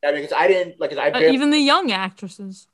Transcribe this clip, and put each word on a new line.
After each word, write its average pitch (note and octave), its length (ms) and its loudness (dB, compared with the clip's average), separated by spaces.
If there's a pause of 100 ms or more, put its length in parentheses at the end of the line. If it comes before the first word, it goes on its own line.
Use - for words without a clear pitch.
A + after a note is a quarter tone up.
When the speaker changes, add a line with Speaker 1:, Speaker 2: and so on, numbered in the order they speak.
Speaker 1:
I C#3+ 80 0
mean, C#3+ 100 -4
'cause D3+ 140 -8
I D#3 120 2
didn't, F3+ 320 0
like, D3+ 100 -4
'cause C#3 80 -8
I D3 120 0
Speaker 2:
Uh, B3 80 -4
Speaker 1:
barely B3+ 160 4
Speaker 2:
even C#4+ 160 2
the D4+ 80 2
young D4 320 2
actresses. F#3+ 840 -10